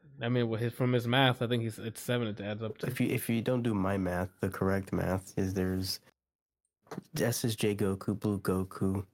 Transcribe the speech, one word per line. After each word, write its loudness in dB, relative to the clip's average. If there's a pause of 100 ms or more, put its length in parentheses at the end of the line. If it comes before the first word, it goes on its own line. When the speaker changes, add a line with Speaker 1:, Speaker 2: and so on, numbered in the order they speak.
(240)
Speaker 1:
I -2
mean, 2
with -2
his, -2
from 2
his 2
math, 4
I 0
think 0
he's, -6
it's -8
seven 0
it -6
adds -4
up -6
to. -4
Speaker 2:
If -4
you, 2
if -2
you 2
don't 0
do 2
my 2
math, 0 (100)
the 0
correct 0
math 0
is 0
there's -2 (1200)
S 0
S 0
J 2
Goku, 0
Blue 0
Goku, 0 (100)